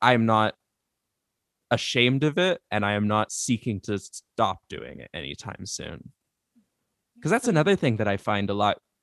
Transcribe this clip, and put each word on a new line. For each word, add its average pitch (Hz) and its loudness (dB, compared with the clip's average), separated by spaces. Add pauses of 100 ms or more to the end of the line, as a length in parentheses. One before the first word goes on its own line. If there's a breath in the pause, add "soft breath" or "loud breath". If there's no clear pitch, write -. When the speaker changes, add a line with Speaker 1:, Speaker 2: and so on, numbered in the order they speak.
Speaker 1:
I 123 6
am 113 4
not 110 2 (1160)
ashamed 127 2
of 151 0
it, 180 0 (100)
and 104 0
I 104 0
am 104 0
not 107 0
seeking 110 -4
to 101 -4
stop - -4
doing - -14
it 62 -18
anytime - -12
soon. - -12 (1080)
'Cause 151 -2
that's 226 0
Speaker 2:
So 247 0
Speaker 1:
another 180 4
thing 120 2
that 107 0
I 101 2
find 101 -2
a 101 -2
lot, 101 0 (220)